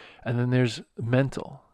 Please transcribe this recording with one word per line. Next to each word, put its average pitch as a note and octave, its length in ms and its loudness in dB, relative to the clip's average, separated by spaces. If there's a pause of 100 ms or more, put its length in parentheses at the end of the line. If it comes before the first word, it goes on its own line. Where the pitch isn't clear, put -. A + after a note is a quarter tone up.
(240)
And A#2+ 140 -2
then B2 120 0
there's B2+ 320 2 (180)
mental. C3 640 -2 (120)